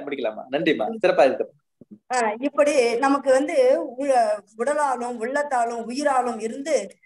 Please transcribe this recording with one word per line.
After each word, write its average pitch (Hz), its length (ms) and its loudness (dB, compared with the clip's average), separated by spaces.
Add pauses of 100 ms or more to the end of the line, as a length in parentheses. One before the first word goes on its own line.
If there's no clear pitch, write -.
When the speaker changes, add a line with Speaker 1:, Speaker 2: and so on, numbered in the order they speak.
Speaker 1:
முடிக்கலாமா? 120 500 -6
நன்றிம்மா, 151 380 0 (180)
சிறப்பா 170 180 6
இருக்கு. - 260 0 (640)
Speaker 2:
ஆ, 226 240 0
இப்படி 277 580 2
நமக்கு 277 340 2
வந்து 294 260 2 (420)
உ-, 247 380 2 (220)
உடலாலும் 247 600 -2
உள்ளத்தாலும் 240 640 -2
உயிராலும் 247 540 -2
இருந்து 233 520 -4 (160)